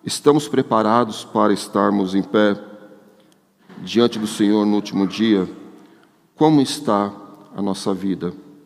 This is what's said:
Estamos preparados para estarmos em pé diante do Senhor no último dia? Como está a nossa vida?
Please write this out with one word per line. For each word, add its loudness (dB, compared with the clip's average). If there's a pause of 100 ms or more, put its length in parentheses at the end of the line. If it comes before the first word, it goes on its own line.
Estamos 2
preparados 0
para 2
estarmos 0
em 2
pé 2 (1300)
diante 0
do -4
Senhor 2
no 2
último -2
dia? 0 (880)
Como 4
está -2 (420)
a -8
nossa -4
vida? -6 (320)